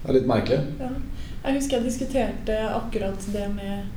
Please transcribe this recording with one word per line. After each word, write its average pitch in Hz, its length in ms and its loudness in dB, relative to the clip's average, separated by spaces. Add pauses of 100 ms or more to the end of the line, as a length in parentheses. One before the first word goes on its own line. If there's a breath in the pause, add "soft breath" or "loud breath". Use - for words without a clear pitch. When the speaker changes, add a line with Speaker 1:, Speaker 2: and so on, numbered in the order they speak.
Speaker 1:
det - 60 -6
er 131 40 2
litt 131 140 6
merkelig. 117 320 4 (200)
Speaker 2:
Ja. 254 100 -4 (560 loud breath)
Jeg 269 100 2
husker 269 220 2
jeg 226 60 2
diskuterte 226 720 0 (160)
akkurat 196 460 -2 (120)
det 202 220 0
med 202 300 -4 (140)